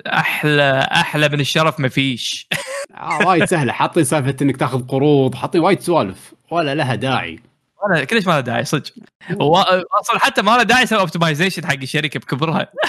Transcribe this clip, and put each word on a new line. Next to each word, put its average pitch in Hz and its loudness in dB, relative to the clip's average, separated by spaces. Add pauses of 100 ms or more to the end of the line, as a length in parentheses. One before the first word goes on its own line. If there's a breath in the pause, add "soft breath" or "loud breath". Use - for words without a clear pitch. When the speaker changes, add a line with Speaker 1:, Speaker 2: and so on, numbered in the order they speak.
Speaker 1:
أحلى، 143 2
أحلى 151 2
من 147 -2
الشرف 156 0
ما 135 0
فيش. 131 -4
<laughs> 554 -8
Speaker 2:
آه، 165 -2
وايد 185 4
سهلة. 147 0
حاطين 160 0
سالفة 135 0
إنك 139 2
تاخذ 127 -2
قروض، 135 4
حاطين 139 0
وايد 185 4
سوالف 123 -2 (180)
ولا 156 -2
لها 135 0
داعي. 98 -4 (440)
Speaker 1:
ولا، 175 2
كلش 220 0
ما 185 2
لها 151 2
داعي، 117 -2
صدق. - -4 (380 loud breath)
Speaker 2:
مم. 180 -6
Speaker 1:
و-، 151 2 (460)
أصلا 214 -2
حتى 254 0
ما 208 2
لها 240 4
داعي 240 4
يسوي 220 0
أوبتمايزيشن 170 0
حق 151 -2
الشركة 139 -4
بكبرها. 147 -4 (160)